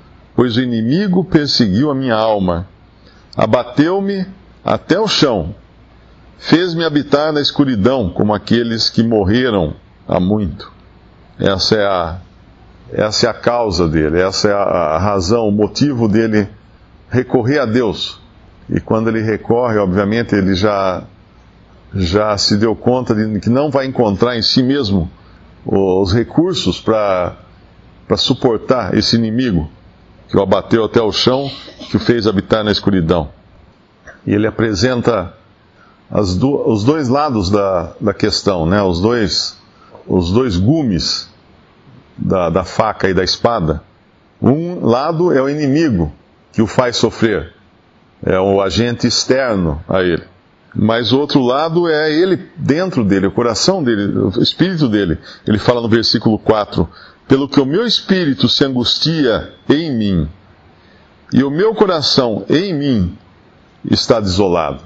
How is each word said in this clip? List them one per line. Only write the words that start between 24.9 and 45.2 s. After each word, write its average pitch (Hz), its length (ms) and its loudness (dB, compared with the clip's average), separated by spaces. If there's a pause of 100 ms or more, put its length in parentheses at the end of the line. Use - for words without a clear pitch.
o, 95 360 0
os 92 120 0
recursos 135 640 -2
pra, 95 560 0 (720)
pra 101 80 0
suportar 117 800 -2
esse 113 200 0
inimigo 110 520 -2 (600)
que - 80 -2
o 98 40 4
abateu 101 440 0
até 110 160 2
o 107 100 0
chão, 131 400 0 (380)
que - 80 -2
o - 20 2
fez 117 260 0
habitar 107 380 0
na 104 80 0
escuridão. 87 580 0 (960)
E 101 80 0
ele 107 140 2
apresenta 110 880 0 (760)
as 92 280 0
do-, 135 320 0
os 107 160 0
dois 147 240 0
lados 127 400 0
da, 95 500 0
da 101 140 -2
questão, 98 520 -2
né? 98 160 2
Os 90 200 0
dois, 110 560 -2 (500)
os 90 240 0
dois 117 240 2
gumes 104 720 0 (880)
da, 90 320 0
da 90 140 0
faca 101 460 -2
e 95 40 0
da 92 100 2
espada. 90 600 -2 (580)
Um 170 440 0
lado 156 480 0